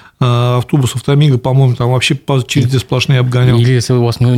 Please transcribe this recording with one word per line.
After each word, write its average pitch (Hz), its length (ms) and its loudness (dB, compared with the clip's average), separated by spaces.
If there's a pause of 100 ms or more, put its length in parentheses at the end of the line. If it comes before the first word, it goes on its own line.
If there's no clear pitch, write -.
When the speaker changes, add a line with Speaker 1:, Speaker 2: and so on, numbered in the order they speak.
(200)
Speaker 1:
э, 123 380 0
автобус 127 360 -2
"Автомига", 143 440 0
по-моему, 131 360 0
там 120 160 -2
вообще 127 240 -2
по-, 135 260 -4
через 120 260 -2
Speaker 2:
Или 127 40 0
Speaker 1:
две 135 80 0
сполосные 127 400 -2
обгонял. 123 400 0
Speaker 2:
или 120 140 2
если 127 220 0
у 120 100 2
вас 117 160 -2
не, 123 180 2